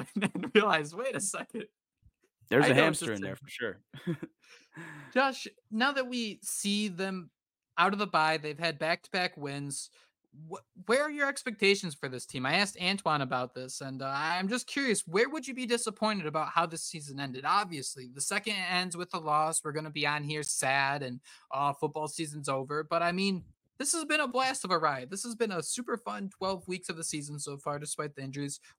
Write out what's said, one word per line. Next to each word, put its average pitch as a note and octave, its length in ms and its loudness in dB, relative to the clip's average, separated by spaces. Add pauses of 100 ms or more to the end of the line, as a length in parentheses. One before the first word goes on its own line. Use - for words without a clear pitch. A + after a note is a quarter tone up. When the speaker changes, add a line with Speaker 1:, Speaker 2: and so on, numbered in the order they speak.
Speaker 1:
<laughs> - 60 -8
and G3 80 0
then G3 320 0
realized, F3 420 4
"Wait B3+ 180 -2
a A#3 60 -2
second. G#3+ 440 -6 (840)
Speaker 2:
There's C3+ 160 8
Speaker 1:
I - 40 8
Speaker 2:
a - 20 -
Speaker 1:
know B2+ 40 8
what C#3+ 80 10
Speaker 2:
hamster D#3+ 220 2
Speaker 1:
this A2 120 0
Speaker 2:
in G2 40 -4
there F#2+ 120 -4
Speaker 1:
is." - 60 -12
Speaker 2:
for - 100 -20
sure. G#2+ 300 -6 (280)
<laughs> - 1040 -10
Speaker 1:
Josh, C4 320 4 (240)
now A#3 220 2
that C4 160 0
we A#3 340 -4
see G#3 460 0
them F#3+ 420 -4 (480)
out F#3 160 6
of G3 60 0
the G#3 80 0
bye, D#3+ 300 4
they've D3+ 200 -6
had D#3+ 220 0
back-to-back F3+ 580 0
wins. C#3+ 540 -6 (600)
Wh-, - 360 -14
where C4 160 6
are D4+ 80 -2
your D4 160 0
expectations G3+ 680 2
for C#3 160 -6
this B2+ 160 -8
team? B2+ 200 -4
I C#3+ 100 4
asked G3 260 2
Antoine F3+ 400 2
about B2+ 320 -2
this, C3 280 -10
and, C3+ 200 -8
uh, C3+ 120 -4
I'm E3 340 0
just A#3+ 200 -2
curious, C4+ 380 2
where G#3 240 2
would C#4+ 180 -6
you C4+ 60 -8
be B3 140 -6
disappointed G#3+ 580 0
about D3+ 240 -2
how E3+ 160 4
this E3 180 -6
season C#3+ 360 -8
ended? C3+ 260 -6
Obviously, D#3+ 680 0
the C#3 100 -6
second G3+ 320 0
it F#3 180 -2
ends F3+ 260 0
with F3 160 -6
a F#3 60 -2
loss, D#3 440 2
we're D#3 80 -4
gonna D#3 200 -4
be D3 160 0
on D3 160 0
here D3+ 200 -2
sad C#3 600 2
and, B2 160 -6 (320)
"Oh, C#3+ 220 2
football D3+ 340 -2
season's D3 420 -6
over." C#3 340 0
But, E3+ 200 0
I F3 80 4
mean, F#3+ 340 0 (340)
this - 140 0
has E4 120 -2
been D4+ 140 2
a D4 80 0
blast C4 380 0
of F#3 60 -2
a F3 80 6
ride. C3+ 320 0
This G3 120 -6
has A#3+ 120 -6
been A3 160 0
a F3 100 -2
super A#3+ 360 -2
fun G3+ 320 -6
twelve F#3+ 380 -2
weeks F3+ 220 -4
of E3+ 80 -6
the E3 60 -6
season D3 340 -4
so C#3+ 200 -8
far, D3 200 -4
despite D3 380 -6
the C#3 80 -8
injuries. C#3 360 -6 (200)